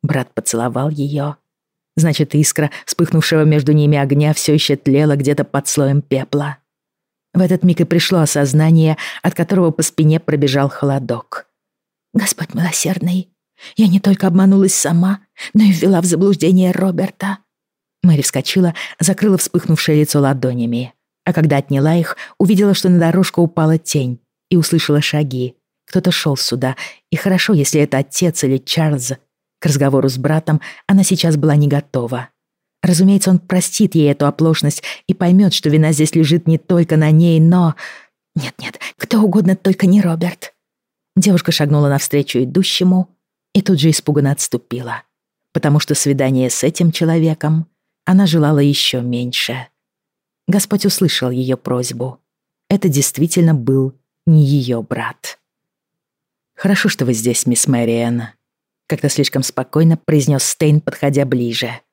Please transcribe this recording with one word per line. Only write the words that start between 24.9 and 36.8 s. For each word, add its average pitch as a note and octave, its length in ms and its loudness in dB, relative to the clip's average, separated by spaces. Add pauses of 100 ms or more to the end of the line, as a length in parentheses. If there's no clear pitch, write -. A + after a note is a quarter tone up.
шаги. B2+ 540 -4 (300)
Кто-то F3+ 240 -2
шел D3 280 -2
сюда, C3 360 -4 (360)
и E3+ 60 -4
хорошо, F#3+ 360 0
если D#3 300 2
это C#3 160 -2
отец D#3+ 460 -2
или C3+ 120 0
Чарльз. C3+ 560 -2 (460)
К - 80 -6
разговору C#3 420 2
с B2+ 80 -4
братом D#3 460 -2 (240)
она G3 180 4
сейчас E3 320 0
была D3+ 180 2
не D3 140 2
готова. B2+ 600 -4 (520)
Разумеется, F#3+ 460 2
он F3+ 120 4
простит F#3 540 -2
ей D3 160 2
эту C#3+ 160 0
оплошность D#3 560 -2 (240)
и F#3 60 -2
поймет, F#3 400 2
что - 160 -2
вина D#3 240 2
здесь D3+ 220 0
лежит E3 320 2
не D#3+ 100 2
только E3 400 0